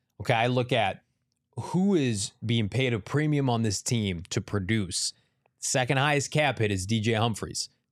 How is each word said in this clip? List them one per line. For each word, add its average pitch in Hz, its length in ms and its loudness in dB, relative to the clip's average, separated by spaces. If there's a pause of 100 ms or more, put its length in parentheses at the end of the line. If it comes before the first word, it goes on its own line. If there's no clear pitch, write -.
(220)
okay, 123 120 0
I 117 140 4
look 123 240 0
at 107 300 0 (560)
who 190 380 0
is 117 360 0 (140)
being 113 240 0
paid 127 240 0
a 110 60 -2
premium 143 500 0
on 113 140 2
this 104 180 -2
team 101 480 -2
to 113 120 -2
produce. 98 720 -2 (460)
Second 131 380 0
highest 143 340 2
cap 147 280 0
hit 107 120 2
is 95 140 -2
D 113 140 0
J 110 140 2
Humphries. 107 560 -2 (220)